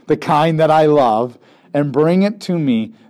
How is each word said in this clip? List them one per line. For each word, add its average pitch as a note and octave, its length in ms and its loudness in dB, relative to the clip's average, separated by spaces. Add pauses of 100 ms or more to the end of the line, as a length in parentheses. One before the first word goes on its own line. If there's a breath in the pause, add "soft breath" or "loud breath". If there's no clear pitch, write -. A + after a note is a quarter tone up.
the D3+ 100 0
kind D#3 420 0
that D#3 120 2
I D#3 160 4
love, B2 500 0 (360 soft breath)
and C#3+ 180 -2
bring E3 320 0
it G#3 180 -4
to F3 160 -6
me. A#2 360 -4 (160 loud breath)